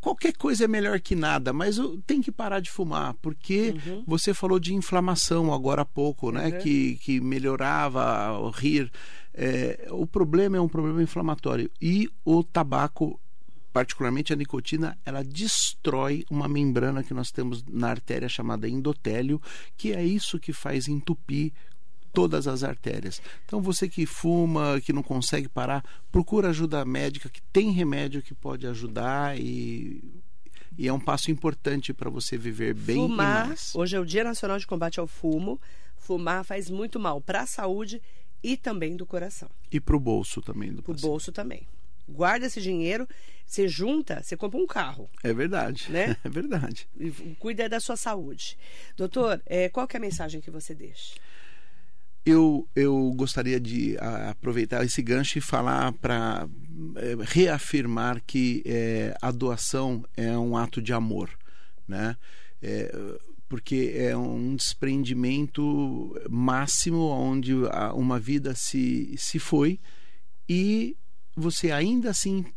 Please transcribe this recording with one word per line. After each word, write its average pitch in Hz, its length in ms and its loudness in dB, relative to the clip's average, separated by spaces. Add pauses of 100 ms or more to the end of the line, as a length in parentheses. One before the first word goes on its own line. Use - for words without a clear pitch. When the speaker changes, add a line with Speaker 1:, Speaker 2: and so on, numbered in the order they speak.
Speaker 1:
qualquer - 320 2
coisa 233 280 2
é 220 40 4
melhor 208 320 2
que - 160 0
nada, 151 360 2
mas 196 260 0
eu, 269 180 0 (100)
tem 285 140 4
que 269 100 2
parar 196 300 0
de 175 100 -4
fumar, 151 520 0
porque 190 520 2 (120)
Speaker 2:
Uhum. 196 200 -6
Speaker 1:
você 170 280 2
falou 185 260 4
de 175 140 0
inflamação 180 800 4
agora 135 300 2
há - 40 4
pouco, 143 440 0
né? 131 180 0
Speaker 2:
Uhum. 170 100 -2
Speaker 1:
Que, 139 380 4
que 131 240 0
melhorava 131 1160 2
o 110 120 0
rir. 131 420 2 (400)
É, 127 580 0
o 175 160 -2
problema 190 500 4
é 185 40 4
um 170 80 4
problema 160 340 2
inflamatório. 151 680 0 (100)
E 190 280 4 (160)
o 165 200 6
tabaco, 143 760 0 (540)
particularmente 127 600 2
a 151 40 2
nicotina, 147 680 -2
ela 135 200 -2
destrói 143 1040 0
uma 143 180 2
membrana 135 540 4
que 131 120 -4
nós 123 180 -2
temos 123 320 -2
na 120 240 0
artéria 120 400 -2
chamada 113 400 -2
endotélio, 135 720 0 (360)
que 214 160 -2
é 180 120 0
isso 190 340 2
que - 140 -2
faz 139 340 -2
entupir 147 680 0 (600)
todas 160 340 4
as 131 160 0
artérias. 127 580 -2 (240)
Então, 208 160 0
você 185 280 2
que 165 180 0
fuma, 160 760 2
que - 120 0
não 143 100 2
consegue 135 460 0
parar, 131 340 0 (300)
procura 185 380 4
ajuda 156 340 0
médica, 139 440 -2
que - 140 -6 (100)
tem 208 200 6
remédio 143 500 2
que - 100 -4
pode 131 360 -4
ajudar 123 680 -2
e, 120 640 -4 (800)
e 127 80 0
é 127 60 2
um 135 80 0
passo 139 320 0
importante 147 600 0
pra - 160 -4
você 127 300 -4
viver 113 340 -2
bem 110 320 2
e 254 40 2
Speaker 2:
Fumar, 214 400 2
Speaker 1:
mais. - 260 -4
Speaker 2:
hoje 180 220 0
é - 20 2
o 180 80 0
Dia 185 160 2
Nacional 214 380 0
de 196 80 -4
Combate 170 320 0
ao 165 80 0
Fumo, 175 520 0 (360)
fumar 180 480 0
faz 190 260 -2
muito 214 300 -2
mal 156 200 0
pra 202 260 0
saúde 208 540 -2 (400)
e 247 160 0
também 175 400 -2
do 180 80 -6
coração. 180 460 -4 (220)
Speaker 1:
E 151 80 2
pro 151 180 6
bolso 107 420 2
também 104 320 -4
do 101 120 -6
Speaker 2:
Pro 170 100 -4
Speaker 1:
paciente. 151 160 0
Speaker 2:
bolso 156 220 -2
também. - 340 -4 (420)
Guarda 180 380 2
esse 233 140 -2
dinheiro, 185 480 0 (360)
você 196 220 0
junta, 202 560 0
você - 140 -4
compra 208 240 -2
um 370 80 2
carro. 135 420 -2 (100)
Speaker 1:
É 120 120 0
verdade. 131 580 0
Speaker 2:
Né? 175 280 2
Speaker 1:
<laughs> - 40 -6
É - 60 -2
verdade. 160 580 -2 (100)
Speaker 2:
E 165 140 -4
v-, 156 300 -6
cuida 226 280 -2
da 226 120 0
sua 240 160 -2
saúde. 160 600 -4 (400)
Doutor, 190 500 0
é, 180 220 2
qual 254 200 -2
que - 80 -4
é - 20 -2
a - 20 -2
mensagem 170 400 -2
que 165 100 -4
você 160 260 -4
deixa? - 380 -6 (1120)
Speaker 1:
Eu, 160 480 8
eu 135 400 4
gostaria 127 460 0
de, 113 380 -2
a-, 107 320 -4
aproveitar 120 540 0
esse - 180 0
gancho 127 360 2
e 139 40 -2
falar 131 520 0
pra, 113 520 0 (500)
é, 117 260 -4
reafirmar 123 1040 2
que, 123 400 2
é, 113 540 0
a 127 100 0
doação 123 760 0 (120)
é 113 200 0
um 117 200 2
ato 117 240 0
de 113 120 0
amor, 110 380 0 (580)
né? 107 280 -2 (460)
É, 104 280 -2 (560)
porque 131 480 0
é 123 220 0
um 123 400 0
desprendimento 135 1600 0 (120)
máximo 139 800 2
onde 131 420 2 (180)
a, 107 220 -2
uma 127 260 2
vida 135 360 0
se, 123 640 0
se - 200 -2
foi 156 400 2 (720)
e 214 480 2 (400)
você 165 340 0
ainda 220 400 2
assim 190 340 0 (120)